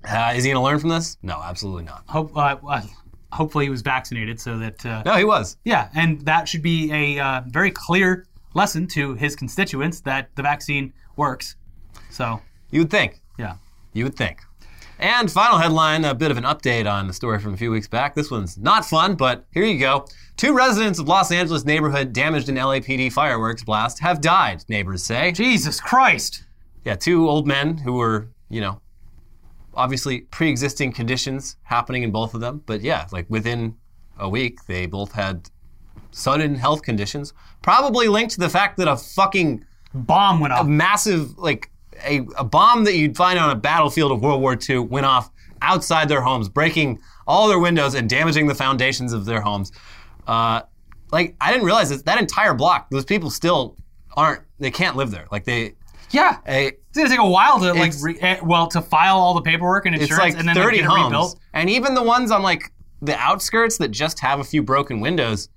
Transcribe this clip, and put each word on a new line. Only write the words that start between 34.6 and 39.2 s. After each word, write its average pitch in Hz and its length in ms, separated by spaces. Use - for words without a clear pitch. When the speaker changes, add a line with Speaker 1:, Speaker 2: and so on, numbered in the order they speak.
Speaker 1:
they 90 180
both 98 280
had 95 360
sudden 143 440
health 143 280
conditions, 117 500
probably 240 460
linked 220 280
to - 40
the 175 100
fact 196 280
that 180 100
a 143 80
fucking 165 720